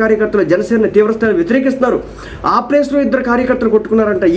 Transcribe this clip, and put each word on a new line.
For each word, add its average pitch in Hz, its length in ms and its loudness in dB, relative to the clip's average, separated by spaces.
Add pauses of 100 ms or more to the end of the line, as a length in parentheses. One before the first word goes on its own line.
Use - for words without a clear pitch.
కార్యకర్తలు 214 420 0 (100)
జనసేన 214 420 0
తీవ్రస్థాయిలో 214 460 2
వ్యతిరేకిస్తున్నారు. 247 580 0 (540)
ఆ - 20 2 (140)
ప్లేస్లో 285 360 0
ఇద్దరు 247 240 -2
కార్యకర్తలు 247 460 0
కొట్టుకున్నారంట, 208 480 0 (120)